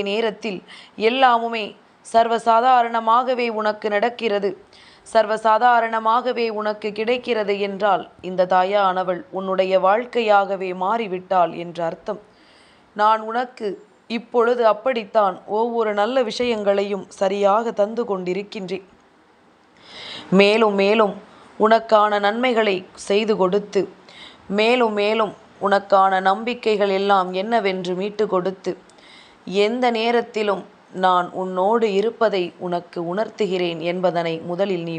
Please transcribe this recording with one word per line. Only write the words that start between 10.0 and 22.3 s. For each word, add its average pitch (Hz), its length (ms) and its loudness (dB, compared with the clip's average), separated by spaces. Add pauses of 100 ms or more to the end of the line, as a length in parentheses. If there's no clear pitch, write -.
மாறிவிட்டாள் 185 840 -2
என்று 170 260 -8
அர்த்தம். 165 380 -8 (760)
நான் 220 300 2
உனக்கு 233 440 -6 (400)
இப்பொழுது 233 580 0
அப்படித்தான் 208 680 0 (140)
ஒவ்வொரு 226 440 -2
நல்ல 220 300 0
விஷயங்களையும் 208 880 -2
சரியாக 202 600 2
தந்து 220 320 -2
கொண்டிருக்கின்றேன். 190 840 -6 (1400)
மேலும் 202 520 4
மேலும் 208 340 2 (420)
உனக்கான 214 600 4
நன்மைகளை 220 580 0 (240)